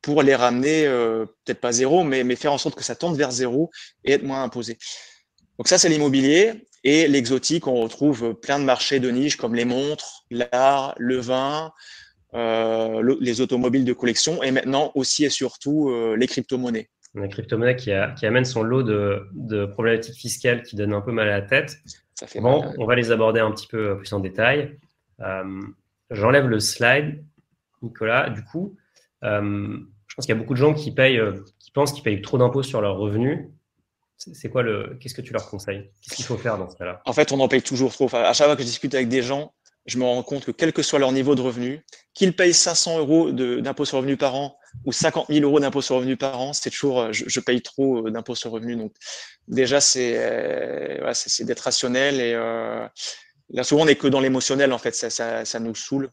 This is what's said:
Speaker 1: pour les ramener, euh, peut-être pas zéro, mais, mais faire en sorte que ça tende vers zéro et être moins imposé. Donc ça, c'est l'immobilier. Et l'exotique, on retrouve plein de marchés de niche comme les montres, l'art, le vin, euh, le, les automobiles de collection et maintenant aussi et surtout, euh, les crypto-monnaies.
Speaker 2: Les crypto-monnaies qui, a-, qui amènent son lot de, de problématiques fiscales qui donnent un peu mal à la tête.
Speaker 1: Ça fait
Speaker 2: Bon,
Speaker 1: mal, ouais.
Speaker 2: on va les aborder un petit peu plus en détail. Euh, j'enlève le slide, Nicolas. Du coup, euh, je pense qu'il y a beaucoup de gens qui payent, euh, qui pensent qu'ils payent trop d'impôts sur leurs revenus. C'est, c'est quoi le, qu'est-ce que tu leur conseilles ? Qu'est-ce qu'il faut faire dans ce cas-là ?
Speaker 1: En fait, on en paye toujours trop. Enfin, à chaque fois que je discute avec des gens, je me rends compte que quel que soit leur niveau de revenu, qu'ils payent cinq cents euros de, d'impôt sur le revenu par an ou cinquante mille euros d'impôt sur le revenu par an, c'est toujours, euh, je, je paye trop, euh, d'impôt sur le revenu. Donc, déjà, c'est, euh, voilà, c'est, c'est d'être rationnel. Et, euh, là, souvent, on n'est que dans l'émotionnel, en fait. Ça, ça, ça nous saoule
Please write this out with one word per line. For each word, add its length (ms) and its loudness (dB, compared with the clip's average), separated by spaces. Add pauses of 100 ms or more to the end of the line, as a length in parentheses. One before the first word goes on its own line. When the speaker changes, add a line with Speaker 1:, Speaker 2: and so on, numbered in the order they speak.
Speaker 1:
pour 200 4
les 140 6
ramener, 500 2
euh, 380 0 (200)
peut-être 160 -4
pas 120 -2
zéro, 320 4
mais, 200 2
mais 120 0
faire 160 0
en 60 0
sorte 180 -4
que 80 -10
ça 100 -6
tende 220 -2
vers 160 0
zéro 380 0 (340)
et 80 2
être 100 2
moins 200 -4
imposé. 360 -8 (800)
Donc 100 -4
ça, 100 6
c'est 100 4
l'immobilier. 800 4 (160)
Et 240 6
l'exotique, 580 0
on 140 2
retrouve 540 0
plein 260 -2
de 40 -2
marchés 360 2
de 100 0
niche 260 0
comme 200 -2
les 80 0
montres, 680 -4
l'art, 680 2
le 200 0
vin, 540 -2 (640)
euh, 680 0
le, 200 4
les 200 0
automobiles 440 2
de 100 0
collection 480 0
et 100 0
maintenant 420 0
aussi 300 0
et 60 2
surtout, 580 -2
euh, 280 0
les 100 2
crypto-monnaies. 640 -4 (240)
Speaker 2:
Les 140 -6
crypto-monnaies 480 0
qui, 160 -6
a-, 200 0
qui 140 -4
amènent 180 4
son 180 -2
lot 200 0
de, 500 0
de 340 -4
problématiques 500 -2
fiscales 460 -2
qui 140 -16
donnent 160 -2
un 80 -2
peu 120 -6
mal 160 0
à 120 0
la 20 -8
tête. 360 0 (360)
Speaker 1:
Ça 120 -16
fait 140 -10
Speaker 2:
Bon, 200 4
Speaker 1:
mal, 80 -6
ouais. 100 -10
Speaker 2:
on 80 -4
va 80 4
les 160 2
aborder 300 4
un 100 4
petit 160 -10
peu 320 -2
plus 140 -10
en 80 -2
détail. 580 0 (420)
Euh, 420 -8 (480)
j'enlève 360 4
le 140 2
slide, 640 0 (580)
Nicolas. 480 -2
Du 140 -10
coup, 320 -10 (480)
euh, 540 -2 (280)
je 80 -18
pense 120 -10
qu'il 80 0
y 40 -2
a 20 -4
beaucoup 140 -4
de 60 -2
gens 140 6
qui 180 -6
payent, 260 4
euh, 240 0 (160)
qui 140 -20
pensent 200 2
qu'ils 120 -14
payent 180 0
trop 160 -2
d'impôts 240 4
sur 180 -4
leurs 180 0
revenus. 500 -2 (720)
C'est, 160 -18
c'est 140 -12
quoi 140 0
le, 360 -4
qu'est-ce 160 -14
que 60 -12
tu 120 -14
leur 160 -6
conseilles ? 420 -10 (120)
Qu'est-ce 140 -14
qu'il 80 -10
faut 140 -6
faire 200 -2
dans 120 -8
ce 60 -20
cas-là ? 280 -10
Speaker 1:
En 80 -4
fait, 200 2
on 80 0
en 80 4
paye 140 2
toujours 300 -2
trop. 140 0
Enfin, 160 0
à 100 4
chaque 140 4
fois 100 4
que 60 -6
je 40 -6
discute 280 -6
avec 140 0
des 140 0
gens, 300 -6 (320)
je 140 -6
me 60 0
rends 180 0
compte 220 -8
que 60 -6
quel 220 0
que 100 -2
soit 160 0
leur 140 4
niveau 220 4
de 80 0
revenu, 420 -4 (300)
qu'ils 200 2
payent 200 4
cinq 200 2
cents 240 0
euros 320 4
de, 300 -2
d'impôt 240 -4
sur 140 -2
le 20 2
revenu 160 0
par 180 0
an 220 -6 (280)
ou 80 -2
cinquante 360 0
mille 160 4
euros 160 6
d'impôt 220 0
sur 120 -2
le 60 2
revenu 160 -2
par 240 -4
an, 140 -6
c'est 160 -4
toujours, 300 0
euh, 120 -2
je, 140 -6
je 140 -2
paye 200 2
trop, 460 -2
euh, 40 -4
d'impôt 240 -8
sur 140 -8
le 60 -8
revenu. 200 -8
Donc, 200 -8 (540)
déjà, 340 2
c'est, 340 0
euh, 800 -4
voilà, 180 -4
c'est, 140 -6
c'est 160 -4
d'être 160 -4
rationnel. 580 0
Et, 160 0
euh, 520 -4 (640)
là, 140 -4
souvent, 180 4
on 20 6
n'est 120 6
que 120 0
dans 120 4
l'émotionnel, 520 2
en 60 -2
fait. 160 -4
Ça, 160 -6
ça, 340 -6
ça 160 -8
nous 140 -6
saoule 380 -4